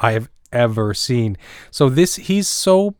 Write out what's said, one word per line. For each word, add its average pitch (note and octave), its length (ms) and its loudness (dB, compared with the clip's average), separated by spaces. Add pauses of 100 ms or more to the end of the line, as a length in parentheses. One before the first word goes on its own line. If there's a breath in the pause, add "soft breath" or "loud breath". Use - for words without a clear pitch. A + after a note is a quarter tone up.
I A2+ 100 2
have A2+ 160 -4 (240)
ever A2 400 0
seen. A2+ 440 -2 (340 loud breath)
So C#3 180 2
this, E3 260 2
he's F#3+ 320 -2
so G3 520 2